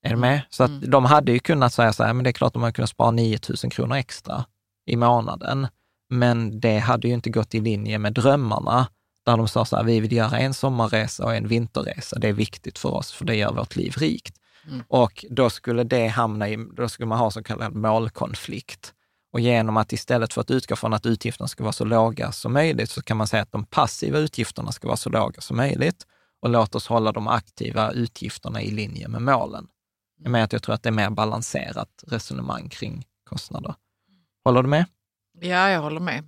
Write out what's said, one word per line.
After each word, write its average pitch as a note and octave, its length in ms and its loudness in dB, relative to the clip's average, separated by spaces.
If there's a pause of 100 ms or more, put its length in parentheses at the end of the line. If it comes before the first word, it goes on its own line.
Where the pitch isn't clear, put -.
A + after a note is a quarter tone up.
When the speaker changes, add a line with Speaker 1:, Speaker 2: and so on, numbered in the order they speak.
Speaker 1:
Är B2+ 80 -4
du A#2 60 0
med? B2+ 240 2 (100)
Så - 140 4
att C#3 60 4
Speaker 2:
Mm. C#3 200 -6
Speaker 1:
de C3 140 8
hade C#3 280 6
ju B2 60 4
kunnat C3+ 360 2
säga A2+ 180 6
så A2+ 120 0
här, A2 80 2
men B2+ 120 0
det B2+ 60 4
är - 20 -4
klart B2 200 0
de A#2 100 -2
hade A#2 100 0
kunnat A#2 180 -2
spara A#2 200 2
niotusen A2+ 600 0
kronor B2 260 -2
extra - 480 -6 (420)
i A#2 100 0
månaden, A#2+ 720 2 (440)
men A#2 500 2
det A2 180 4
hade A#2 300 2
ju A#2+ 60 2
inte A#2+ 160 -4
gått A2+ 240 -2
i A2+ 60 2
linje G#2+ 380 -2
med G#2+ 140 0
drömmarna, B2 760 2 (380)
där A#2+ 100 6
de A2+ 120 2
sa A2+ 160 2
så - 120 -2
här: - 80 2
"Vi A2+ 160 4
vill A2 120 0
göra A#2 260 2
en C3+ 160 0
sommarresa A#2 720 0
och A2+ 100 0
en G#2+ 140 -2
vinterresa. - 680 -2
Det A2 100 2
är G#2 40 2
viktigt - 460 -4
för - 160 -2
oss, - 180 -4
för - 120 -12
det A#2 120 0
gör G#2 160 0
vårt A2+ 240 -4
liv - 200 -2
rikt." - 380 -2 (340)
Speaker 2:
Mm. C3 200 -10
Speaker 1:
Och B2 420 2
då A#2+ 200 2
skulle A#2+ 340 -2
det A#2 240 2
hamna G#2+ 400 0
i, G#2+ 80 -4 (200)
då A#2+ 120 -4
skulle - 180 -8
man A2 120 0
ha A2+ 120 2
så A2 120 -10
kallad A2 320 -6
målkonflikt. - 1200 -4 (380)
Och A#2+ 80 -2
genom A2+ 360 4
att A2 160 0
istället A#2 400 0
för A#2+ 80 -2
att A#2 100 -4
utgå B2+ 260 0
från A2+ 180 -2
att G#2 120 -2
utgifterna A2 420 -2
ska - 160 -8
vara G#2+ 80 -2
så - 120 -4
låga A2+ 480 2
som - 200 -4
möjligt, D3 380 2
så - 120 -10
kan A2+ 140 -2
man G#2+ 100 0
säga G#2 160 0
att - 100 -8
de G#2+ 120 -4
passiva - 540 0
utgifterna - 540 -4
ska - 160 -8
vara - 80 0
så - 140 -6
låga - 300 0
som - 160 -6
möjligt. C3+ 500 0 (360)
Och B2 80 0
låt A2+ 240 2
oss A#2+ 120 -4
hålla A2 260 2
de A2 160 -4
aktiva A2 640 -2
utgifterna A2+ 720 -6
i G#2 80 -4
linje G#2+ 380 -6
med A2+ 140 -4
målen. C3 440 -2 (560)
Jag B2 80 -4
menar A#2 140 2
att - 80 -2
jag A#2 100 -4
tror A2+ 120 -4
att - 80 -8
det A#2+ 60 -2
är A2+ 40 0
mer G#2+ 180 0
balanserat - 960 -6
resonemang C2 600 -6
kring - 360 -10 (260)
kostnader. - 440 -10 (680)
Håller B2+ 180 6
du C3 60 2
med? D#3 160 4 (560)
Speaker 2:
Ja, F3+ 300 2
jag F3 120 2
håller D#3 180 -4
med. D#3 280 -4